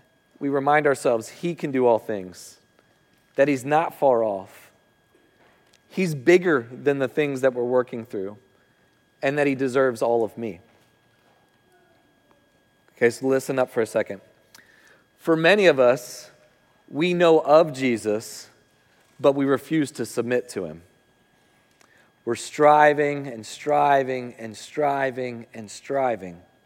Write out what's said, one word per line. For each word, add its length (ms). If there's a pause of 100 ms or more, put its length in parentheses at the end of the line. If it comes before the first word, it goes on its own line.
(400)
we 100
remind 380
ourselves 420
he 260
can 160
do 140
all 140
things, 580 (800)
that 120
he's 160
not 300
far 300
off. 480 (1160)
He's 280
bigger 560
than 280
the 100
things 320
that 120
we're 120
working 400
through, 320 (840)
and 160
that 80
he 100
deserves 460
all 220
of 140
me. 240 (2250)
Okay, 140
so 180
listen 320
up 100
for 120
a 40
second. 360 (960)
For 180
many 300
of 160
us, 500 (560)
we 260
know 260
of 340
Jesus, 760 (720)
but 140
we 100
refuse 480
to 140
submit 440
to 160
him. 180 (1400)
We're 120
striving 920
and 180
striving 920
and 180
striving 1000
and 160
striving, 720 (240)